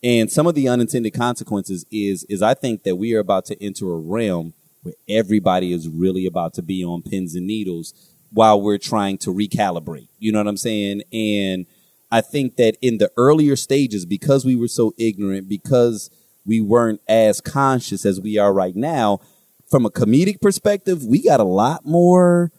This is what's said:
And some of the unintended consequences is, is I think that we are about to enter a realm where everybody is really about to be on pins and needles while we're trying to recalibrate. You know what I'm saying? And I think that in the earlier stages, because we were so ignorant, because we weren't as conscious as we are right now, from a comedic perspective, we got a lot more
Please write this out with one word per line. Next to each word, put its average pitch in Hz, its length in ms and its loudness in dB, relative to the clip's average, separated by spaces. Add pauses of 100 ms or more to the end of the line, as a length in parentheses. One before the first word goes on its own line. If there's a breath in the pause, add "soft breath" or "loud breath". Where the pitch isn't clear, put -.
And 120 280 2
some 156 160 2
of 170 80 0
the 135 120 0
unintended 120 460 0
consequences 107 760 -6
is, 101 380 -4
is 98 120 -4
I 113 140 2
think 117 280 -6
that 90 140 -2
we 113 160 -4
are 110 60 2
about 98 260 0
to 101 180 -12
enter 98 300 -8
a 82 40 -6
realm 85 560 -4 (300)
where 87 120 -14 (120)
everybody 95 640 0
is 82 160 -6
really 92 380 -2
about 85 300 -4
to - 60 -8
be 92 220 -6
on 85 200 -8
pins 92 320 -8
and 90 120 -6
needles 92 460 -8 (400 soft breath)
while 107 280 6
we're 104 160 0
trying 98 420 -2
to - 140 -6
recalibrate. 87 760 -4 (120)
You 107 140 -2
know 107 60 2
what 104 80 0
I'm 104 100 -4
saying? 101 460 -4 (100)
And 101 520 -2 (460 soft breath)
I 113 100 2
think 135 340 -4
that 113 260 4
in 117 180 0
the 101 180 2
earlier 143 380 4
stages, 123 500 -2
because 127 400 0
we 127 100 2
were 120 120 -2
so 113 300 0
ignorant, 98 520 -4
because 117 600 0 (360 soft breath)
we 110 160 0
weren't 113 480 2
as 107 320 4
conscious 131 640 -2
as 95 160 0
we 104 160 -4
are 101 160 4
right 92 220 0
now, 117 440 0 (500 soft breath)
from 127 160 4
a 104 40 0
comedic 147 520 2
perspective, 196 640 0
we 127 200 2
got 139 180 4
a - 40 4
lot 104 400 0
more 175 720 4